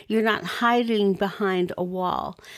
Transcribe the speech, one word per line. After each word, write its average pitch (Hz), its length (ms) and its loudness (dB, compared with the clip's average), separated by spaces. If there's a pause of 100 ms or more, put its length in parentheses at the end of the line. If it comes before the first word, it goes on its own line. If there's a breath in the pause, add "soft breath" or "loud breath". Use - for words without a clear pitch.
You're 220 160 2
not 214 200 0
hiding 226 680 2
behind 185 640 0
a 180 60 -2
wall. 185 540 -4 (200 loud breath)